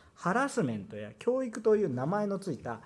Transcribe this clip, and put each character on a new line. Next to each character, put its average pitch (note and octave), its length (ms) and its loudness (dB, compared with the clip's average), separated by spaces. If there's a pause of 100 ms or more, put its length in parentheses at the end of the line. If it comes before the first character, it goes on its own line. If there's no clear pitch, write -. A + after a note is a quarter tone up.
(160)
ハ F3+ 180 0
ラ C4+ 160 2
ス A3+ 140 0
メ A2+ 140 0
ン F#2+ 80 -8
ト G#2+ 120 -12
や、 G#2 220 -10
教 C4 240 2
育 A#3 180 -6
と G#3+ 140 6
い G#3 100 4
う C#3 80 0
名 B2+ 140 -2
前 G#3 180 0
の G3 140 -2
つ F#3+ 120 -6
い A#2+ 60 -4
た A2+ 280 -8